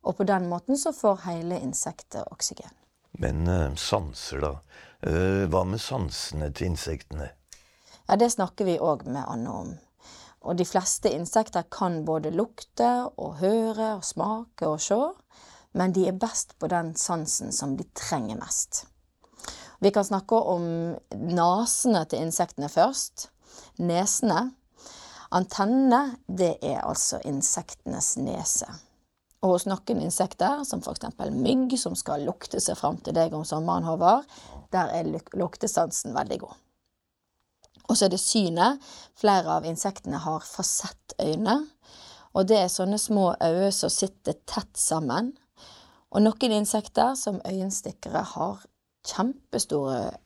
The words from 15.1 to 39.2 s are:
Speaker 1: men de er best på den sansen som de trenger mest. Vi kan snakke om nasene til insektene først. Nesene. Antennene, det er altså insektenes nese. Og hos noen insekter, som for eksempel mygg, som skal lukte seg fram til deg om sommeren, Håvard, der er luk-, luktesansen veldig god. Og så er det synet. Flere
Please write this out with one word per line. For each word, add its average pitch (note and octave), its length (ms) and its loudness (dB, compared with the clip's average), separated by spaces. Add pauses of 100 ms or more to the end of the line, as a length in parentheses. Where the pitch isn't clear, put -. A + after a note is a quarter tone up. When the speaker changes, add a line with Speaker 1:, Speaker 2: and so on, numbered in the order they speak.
Speaker 1:
men F#3 180 2
de F#3 160 4
er F#3 100 -2
best - 400 -4
på D#3+ 100 -4
den E3 260 0
sansen - 580 -2
som C#3 240 -2
de F3 80 -8 (100)
trenger A2 440 -4
mest. - 460 -6 (960)
Vi G3 120 6
kan G3+ 140 2
snakke G3 300 0
om F3+ 300 2 (460)
nasene F3+ 960 2
til C3 160 -2
insektene E3 480 -2
først. - 580 2 (540)
Nesene. F#3 680 2 (800)
Antennene, B3 960 4
det F#3 360 2
er - 220 -2
altså - 400 -2
insektenes - 960 -2
nese. - 480 -4 (760)
Og F#3 140 6
hos F3+ 100 -2
noen F#3+ 380 -2
insekter, F#3 640 0
som - 160 -6
for - 100 -8
eksempel - 400 -8
mygg, B3+ 460 2
som F3+ 180 -4
skal D3 300 -4
lukte - 340 -6
seg - 160 -2
fram D3 240 -2
til D#3+ 140 -4
deg E3 180 2
om D#3 140 -4
sommeren, E3 400 -2
Håvard, F3+ 400 4 (420)
der F3+ 240 0
er D#3+ 140 -2
luk-, D#3 260 -6
luktesansen - 800 -2
veldig C#3 300 -2
god. - 100 -18 (1300)
Og G#3+ 80 2
så G3+ 100 4
er E3+ 80 2
det F#3+ 80 -4
synet. G3 560 2 (400)
Flere E3 400 4